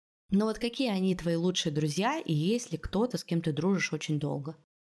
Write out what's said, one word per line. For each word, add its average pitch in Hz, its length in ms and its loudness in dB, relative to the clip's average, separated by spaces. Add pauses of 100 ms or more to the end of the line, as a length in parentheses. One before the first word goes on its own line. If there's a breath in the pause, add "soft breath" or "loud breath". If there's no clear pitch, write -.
(300)
Но 202 160 4
вот 214 140 -2
какие 233 320 -2
они 185 240 2
твои 170 200 0
лучшие 170 380 0
друзья, 170 460 0
и - 140 -2
есть 196 380 0
ли 160 60 -4
кто-то, 220 400 -2
с - 60 -6
кем 170 180 0
ты 160 120 0
дружишь 185 400 0
очень 151 260 -2
долго? 147 360 -4 (400)